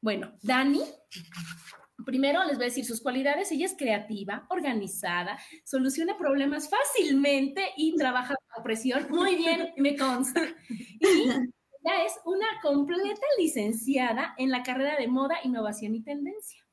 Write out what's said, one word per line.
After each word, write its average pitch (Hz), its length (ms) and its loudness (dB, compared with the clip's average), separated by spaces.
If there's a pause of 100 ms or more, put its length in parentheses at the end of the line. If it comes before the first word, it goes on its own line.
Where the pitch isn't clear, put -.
Bueno, 208 400 -2
Dani, 262 400 4 (1300)
primero 277 380 2
les 285 120 -2
voy 240 80 -2
a 240 40 0
decir 240 180 -4
sus 226 160 -6
cualidades. 285 500 0
Ella 320 140 0
es 370 100 -4
creativa, 208 720 -4
organizada, 202 920 -4 (240)
soluciona 277 540 0
problemas 285 540 0
fácilmente 294 960 2 (100)
y 311 200 2
trabaja 254 380 0 (140)
bajo 202 140 -12
presión. 240 480 0
Muy 359 260 4
bien, 330 400 2
me 277 180 4
consta. 269 460 0 (300)
Y 302 580 4 (560)
ella 339 220 2
es - 60 -4 (120)
una 381 220 0 (160)
completa 349 640 0 (120)
licenciada 247 1000 0
en 262 120 0
la 254 120 0
carrera 269 340 -2
de 247 120 0
moda, 269 340 0
innovación 220 540 -2
y 226 80 -6
tendencia. 294 560 -8 (120)